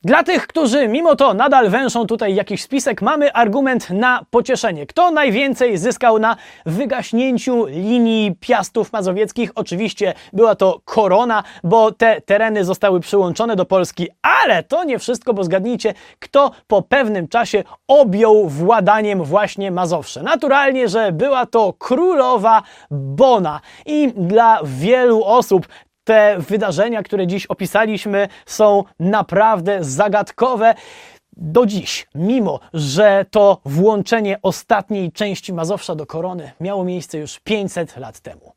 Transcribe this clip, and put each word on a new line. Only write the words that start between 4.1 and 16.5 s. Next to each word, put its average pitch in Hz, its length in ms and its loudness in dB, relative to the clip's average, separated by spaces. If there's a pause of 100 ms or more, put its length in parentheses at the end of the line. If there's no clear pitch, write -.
pocieszenie. 226 560 -2
Kto 349 240 0
najwięcej 269 680 0
zyskał 226 400 0
na 220 180 0 (300)
wygaśnięciu 240 1000 -2
linii 214 720 0
Piastów 220 520 -4
Mazowieckich? 208 600 -4
Oczywiście 196 600 -4 (180)
była 220 220 4
to 185 300 0
korona, 214 580 0 (220)
bo 220 280 4
te 220 280 2
tereny 214 440 0
zostały 180 360 0
przyłączone 202 560 -2
do 180 80 0
Polski, 175 440 -2 (140)
ale 269 400 2
to 339 220 -4
nie 254 140 -4
wszystko, 240 360 -4
bo 196 100 -2
zgadnijcie, 190 500 -2 (240)
kto 277 320 0 (160)